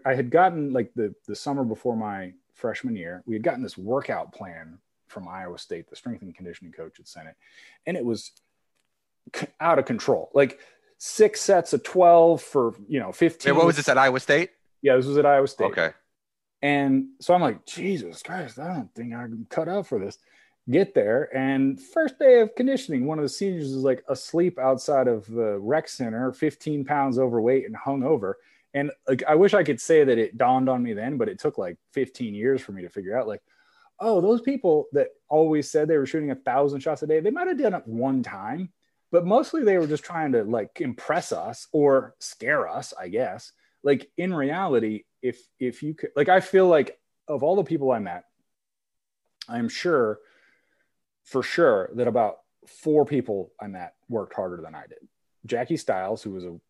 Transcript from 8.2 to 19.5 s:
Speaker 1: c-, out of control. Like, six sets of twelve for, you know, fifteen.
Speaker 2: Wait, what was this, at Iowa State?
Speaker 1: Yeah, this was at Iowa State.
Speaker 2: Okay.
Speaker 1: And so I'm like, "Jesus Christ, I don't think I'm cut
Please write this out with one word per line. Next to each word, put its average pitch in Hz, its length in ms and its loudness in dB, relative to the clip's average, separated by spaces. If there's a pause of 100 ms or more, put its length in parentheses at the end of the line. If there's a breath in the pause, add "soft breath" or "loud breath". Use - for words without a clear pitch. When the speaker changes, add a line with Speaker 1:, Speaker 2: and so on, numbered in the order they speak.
Speaker 1:
c-, - 120 -8 (120)
out 165 180 4
of 170 80 0
control. 117 480 -2
Like, 139 260 2 (380 soft breath)
six - 440 0
sets 175 320 2
of 135 100 -2
twelve 170 580 6
for, 120 340 -2 (120)
you 143 120 -2
know, 110 120 -6
fifteen. 160 420 2
Speaker 2:
Wait, 143 40 4
what 165 80 6
was 170 100 4
this, 147 140 -2
at 127 80 6
Iowa 131 220 4
State? 147 320 0 (300)
Speaker 1:
Yeah, 135 140 6
this 127 100 4
was 143 120 0
at 147 80 6
Iowa 139 220 6
State. - 180 -2
Speaker 2:
Okay. 85 260 0 (680)
Speaker 1:
And 139 480 2 (100)
so - 140 2
I'm 180 80 6
like, 123 240 -2
"Jesus 165 580 -8
Christ, 143 360 -10
I 175 140 -8
don't 127 220 -10
think 117 180 -10
I'm 117 360 -12
cut 160 180 -4